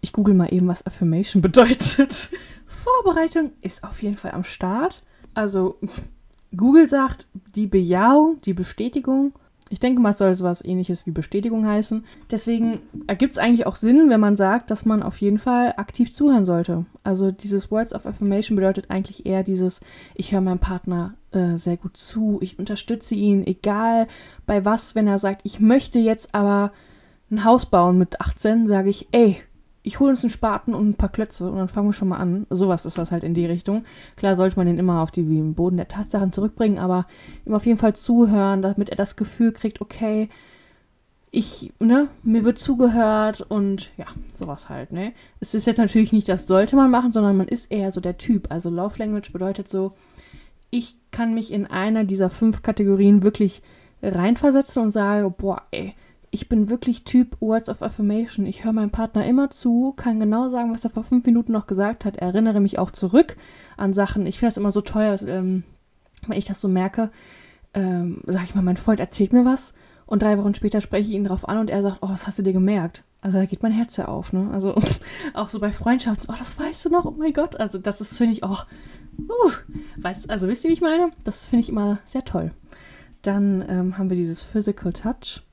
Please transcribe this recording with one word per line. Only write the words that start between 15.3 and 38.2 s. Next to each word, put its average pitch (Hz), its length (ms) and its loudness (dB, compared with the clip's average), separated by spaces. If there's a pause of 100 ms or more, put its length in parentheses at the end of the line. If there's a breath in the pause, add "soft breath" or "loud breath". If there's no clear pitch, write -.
Fall 240 400 2
aktiv 233 340 -2
zuhören 269 320 4
sollte. 175 400 0 (200)
Also 190 260 0
dieses 196 400 -4
Words 226 240 -2
of 214 100 -10
Affirmation 208 520 -2
bedeutet 190 340 0
eigentlich 190 340 -6
eher 190 180 0
dieses, 185 380 -2 (340 loud breath)
ich - 180 -6
höre 196 100 2
meinem 180 160 0
Partner, 180 560 -4 (160)
äh, 175 260 0
sehr 175 220 -4
gut - 180 -12
zu, 214 460 -4
ich 185 160 -10
unterstütze 220 560 -6
ihn, 202 320 2
egal 226 640 0 (360 loud breath)
bei 202 220 0
was, 220 280 0
wenn 214 120 2
er 202 120 2
sagt, 196 260 -2
ich - 140 -10
möchte 240 400 4
jetzt 220 360 0
aber 202 380 2 (580 soft breath)
ein 208 140 -2
Haus 233 200 6
bauen 180 320 4
mit 185 240 2
achtzehn, 220 460 0
sage 196 240 2
ich, - 220 -6
ey, 233 260 6 (440)
ich - 160 -10
hol 277 120 6
uns 254 120 2
einen 240 80 0
Spaten 220 440 -2
und 208 160 2
ein 202 40 0
paar 202 140 0
Klötze 185 420 -6
und - 60 -6
dann 190 120 -2
fangen 208 200 -2
wir 202 40 0
schon 202 160 -2
mal 180 100 -2
an. 180 320 -2
Sowas 180 360 0
ist 165 120 -8
das 170 120 -6
halt 170 140 -4
in 170 100 -2
die 170 120 0
Richtung. 190 380 -4 (320 loud breath)
Klar 196 200 0
sollte 185 200 2
man 180 100 2
den 170 120 2
immer 175 240 2
auf 156 80 -2
die, 165 180 -2
wie 156 100 2
im 156 160 -2
Boden 180 220 0
der 170 120 -4
Tatsachen 196 440 -2
zurückbringen, 208 460 0
aber 180 280 0 (380 loud breath)
ihm 214 100 -4
auf 208 120 0
jeden 233 120 4
Fall 214 160 4
zuhören, 202 680 4